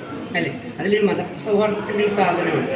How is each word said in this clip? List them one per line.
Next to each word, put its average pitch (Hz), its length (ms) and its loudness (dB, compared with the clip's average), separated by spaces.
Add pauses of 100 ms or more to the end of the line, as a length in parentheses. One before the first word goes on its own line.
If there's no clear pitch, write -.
(380)
അല്ലേ? 156 140 -2 (260)
അതിലൊരു 208 320 2
മതസൗഹാർദ്ദത്തിൻ്റെ 202 960 0
ഒരു 202 120 2
സാധനമുണ്ട്. 170 580 2